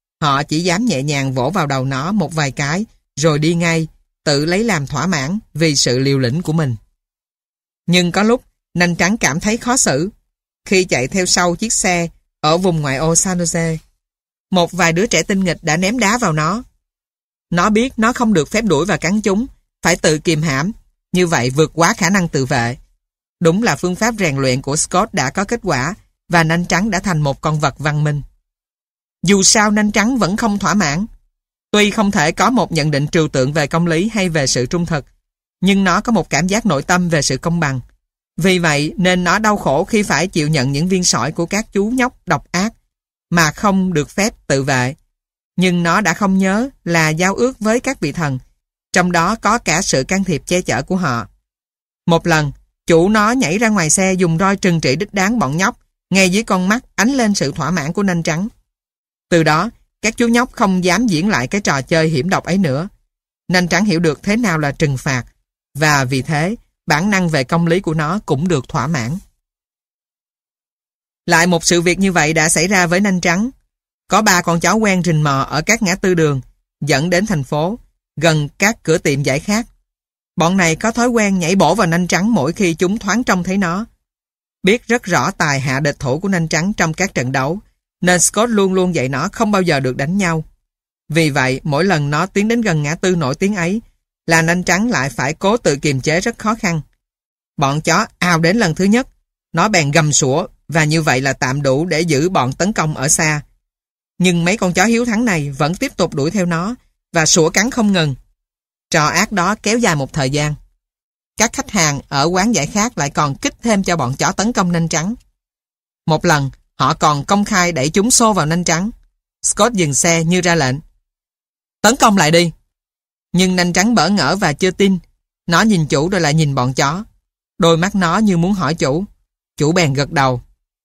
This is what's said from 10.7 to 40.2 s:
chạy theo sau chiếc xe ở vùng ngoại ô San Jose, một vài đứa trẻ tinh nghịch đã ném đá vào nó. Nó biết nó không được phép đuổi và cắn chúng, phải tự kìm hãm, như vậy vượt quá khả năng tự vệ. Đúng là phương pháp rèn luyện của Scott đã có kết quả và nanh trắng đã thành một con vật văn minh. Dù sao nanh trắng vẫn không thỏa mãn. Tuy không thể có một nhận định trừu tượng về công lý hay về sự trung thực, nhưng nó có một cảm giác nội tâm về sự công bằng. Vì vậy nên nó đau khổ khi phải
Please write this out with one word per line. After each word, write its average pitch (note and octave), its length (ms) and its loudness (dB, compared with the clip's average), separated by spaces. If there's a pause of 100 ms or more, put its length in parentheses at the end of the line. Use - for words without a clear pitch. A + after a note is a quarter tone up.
chạy C3 240 -2
theo F#3 180 -2
sau F3+ 300 0
chiếc A3 160 -6
xe F3 360 -2 (320)
ở D#3+ 180 2
vùng F3+ 220 0
ngoại D3 160 -2
ô D#3+ 180 0
San F3+ 240 -2
Jose, E3 380 -2 (760)
một F3 220 0
vài E3+ 200 2
đứa F#3 140 0
trẻ E3 160 0
tinh F#3+ 220 0
nghịch E3 180 -2
đã D#3 140 0
ném F#3+ 220 0
đá G#3+ 200 0
vào G3 140 0
nó. D#3+ 300 -2 (880)
Nó F3+ 200 2
biết A3+ 260 0
nó A3+ 160 2
không A3+ 200 0
được D#3 160 2
phép A3 160 -2
đuổi E3 220 2
và F3+ 100 0
cắn G3 240 -2
chúng, G#3 260 0 (360)
phải E3+ 140 2
tự D#3 220 0
kìm D#3 240 0
hãm, D#3+ 300 -2 (400)
như F3+ 140 2
vậy B2+ 240 0
vượt D3 240 2
quá E3+ 200 2
khả E3+ 160 0
năng F#3 180 2
tự C3+ 180 -2
vệ. B2 300 -2 (640)
Đúng F3 220 2
là F3 140 0
phương F3+ 180 -4
pháp A3+ 240 -2
rèn D#3 180 0
luyện C3+ 260 0
của C3+ 140 -4
Scott F#3+ 380 -2
đã C3+ 160 -2
có G3 140 -4
kết A#3 180 -4
quả D#3+ 320 -2 (340)
và E3+ 160 4
nanh E3+ 200 0
trắng G3 260 -2
đã F3 80 -2
thành D#3+ 240 -2
một C#3 180 -2
con D#3 200 -2
vật D3 180 -2
văn D3 260 -2
minh. D3 180 -2 (1040)
Dù G3 160 4
sao G#3+ 280 2
nanh G#3 220 0
trắng A3+ 260 0
vẫn F#3+ 180 0
không G#3 220 -2
thỏa F#3+ 160 0
mãn. F3+ 320 0 (640)
Tuy G#3 200 4
không G3+ 200 0
thể E3+ 220 2
có F#3+ 180 0
một G#3+ 220 0
nhận D#3 180 0
định C#3+ 160 0
trừu D#3 220 0
tượng C#3 240 0
về D3+ 140 -2
công E3 200 0
lý E3+ 260 0
hay F#3+ 160 0
về D#3 180 0
sự - 200 0
trung F3 200 -2
thực, D#3 180 -4 (560)
nhưng G3 240 2
nó F#3 160 2
có A#3 120 -2
một F3+ 180 0
cảm D#3 160 0
giác G#3 200 -2
nội C#3+ 160 0
tâm F3+ 260 0
về D#3+ 140 0
sự C3+ 160 -2
công E3+ 220 -2
bằng. C3+ 200 -2 (560)
Vì F3+ 220 2
vậy D#3 380 0
nên F3+ 280 2
nó F3 140 2
đau G#3+ 180 0
khổ D#3+ 280 0
khi G#3+ 180 0
phải E3+ 240 -2